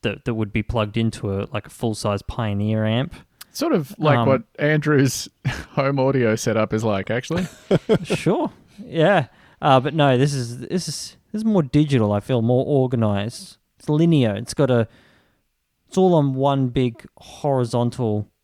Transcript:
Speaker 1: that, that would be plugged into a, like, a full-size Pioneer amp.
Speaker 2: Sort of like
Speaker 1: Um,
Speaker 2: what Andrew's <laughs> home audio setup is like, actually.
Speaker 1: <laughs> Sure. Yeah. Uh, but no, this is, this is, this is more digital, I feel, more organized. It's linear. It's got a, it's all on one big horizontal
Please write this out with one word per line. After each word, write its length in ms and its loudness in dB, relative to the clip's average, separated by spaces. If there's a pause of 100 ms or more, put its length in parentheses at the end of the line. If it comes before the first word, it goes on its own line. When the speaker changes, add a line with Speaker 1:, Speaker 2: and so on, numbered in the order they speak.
Speaker 1:
that, 220 -6
that 120 -4
would 180 -4
be 100 -2
plugged 320 -4
into 380 -2
a, 180 -4
like, 160 -8
a 20 -18
full-size 520 -4
Pioneer 640 -2
amp. 300 -2 (360)
Speaker 2:
Sort 220 -2
of 260 -2
like 180 4
Speaker 1:
Um, 100 2
Speaker 2:
what 160 2 (160)
Andrew's 680 2 (100)
<laughs> 100 -8 (240)
home 280 -2
audio 380 2
setup 360 0
is 120 -2
like, 260 -2
actually. 360 -4 (280)
Speaker 1:
<laughs> 280 0
Sure. 480 -2 (320)
Yeah. 440 2 (340)
Uh, 200 4
but 120 -4
no, 240 4
this 160 2
is, 260 -8
this 280 -6
is, 300 -12 (140)
this 100 -8
is 40 -6
more 180 2
digital, 500 2
I 80 0
feel, 200 0
more 240 2
organized. 920 -2 (200)
It's 120 -12
linear. 460 4
It's 180 -10
got 180 2
a, 160 2 (1000)
it's 100 -4
all 180 4
on 180 2
one 360 0
big 360 -2 (120)
horizontal 1120 -2 (140)